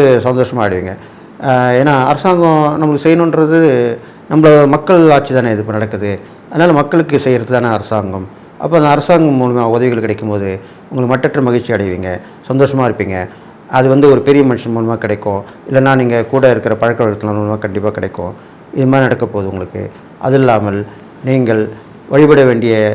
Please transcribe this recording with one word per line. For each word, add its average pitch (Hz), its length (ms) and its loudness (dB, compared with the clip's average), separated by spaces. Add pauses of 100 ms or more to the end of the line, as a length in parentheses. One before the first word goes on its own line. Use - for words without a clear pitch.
(240)
சந்தோஷமா 123 380 -2
ஆயிடுவீங்க. 92 320 -4 (480)
அஹ், 127 320 2
ஏன்னா 139 200 2 (120)
அரசாங்கம் 160 580 2 (140)
நம்மளுக்கு 151 280 -2
செய்யணுன்றது, 160 540 2 (720)
நம்மள 151 380 6
மக்கள் 156 440 2
ஆட்சி 139 220 0
தானே 120 180 0
இது 107 100 -2
இப்ப 107 100 -8
நடக்குது. 107 400 -4 (380)
அதனால 170 240 2
மக்களுக்கு 147 460 0
செய்யறது 123 340 -2
தானே 123 140 0
அரசாங்கம். 101 580 -4 (340)
அப்போ 156 180 -2
அந்த 147 120 2
அரசாங்கம் 151 500 2
மூலமா 123 260 0
உதவிகள் 117 400 0
கிடைக்கும்போது 104 440 -4 (340)
உங்களுக்கு 127 300 -4
மட்டற்ற 147 280 -2
மகிழ்ச்சி 120 320 -2
அடைவீங்க, 92 360 -4 (380)
சந்தோஷமா 135 380 0
இருப்பீங்க. 98 320 -4 (540)
அது 131 180 2
வந்து 143 220 4
ஒரு 127 100 2
பெரிய 143 220 4
மனுஷன் 120 320 -2
மூலமா 113 220 -4
கிடைக்கும், 104 440 -6 (260)
இல்லைன்னா 135 280 2
நீங்க 120 300 0
கூட 131 240 2
இருக்கிற 110 260 0
பழக்க 117 280 -2
வழக்கத்தின் 104 360 -4
மூலமா 107 180 -4
கண்டிப்பா 104 320 -6
கிடைக்கும். 95 440 -8 (400)
இது 131 120 -2
மாதிரி 131 220 2
நடக்க 117 180 -2
போகுது 101 240 -6
உங்களுக்கு. 95 340 -10 (380)
அது 131 140 0
இல்லாமல் 107 440 0 (460)
நீங்கள் 123 360 0 (480)
வழிபட 143 340 4
வேண்டிய 117 300 2 (220)